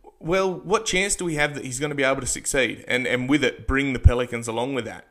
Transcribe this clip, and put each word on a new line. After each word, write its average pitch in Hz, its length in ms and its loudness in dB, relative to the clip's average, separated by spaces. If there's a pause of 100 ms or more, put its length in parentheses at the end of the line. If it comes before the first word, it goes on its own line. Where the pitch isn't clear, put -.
(180)
well, 190 340 0
what 170 320 -2
chance 196 320 0
do 185 80 -4
we 165 120 -2
have 147 180 0
that 135 100 -8
he's 127 160 -8
gonna 147 140 -2
be 139 80 0
able 135 180 2
to 123 60 -6
succeed 110 640 -2
and, 123 180 0
and 127 220 0
with 143 140 4
it - 240 -2
bring 139 260 0
the 123 60 -2
Pelicans 120 500 4
along 117 260 -2
with 120 100 -2
that? 95 260 -12